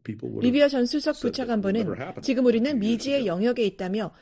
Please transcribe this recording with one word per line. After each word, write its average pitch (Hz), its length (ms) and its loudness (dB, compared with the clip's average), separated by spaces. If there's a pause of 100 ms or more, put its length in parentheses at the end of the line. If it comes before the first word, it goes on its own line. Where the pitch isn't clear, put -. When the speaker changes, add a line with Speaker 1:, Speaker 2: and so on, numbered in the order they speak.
Speaker 1:
people 113 260 -8
would 110 140 -2
have - 20 2
Speaker 2:
리비어 285 220 4
전 254 180 0
수석 302 300 -2
Speaker 1:
said 233 180 -4
that 247 160 -4
would 196 240 0
never 214 220 -2
Speaker 2:
부차관보는 - 20 -12
Speaker 1:
happen 151 240 -10
Speaker 2:
지금 254 240 2
우리는 233 240 4
Speaker 1:
a 285 60 -2
few 202 80 0
years 226 180 2
Speaker 2:
미지의 277 200 0
Speaker 1:
ago. 214 40 -2
Speaker 2:
영역에 220 380 0
있다며 190 580 -4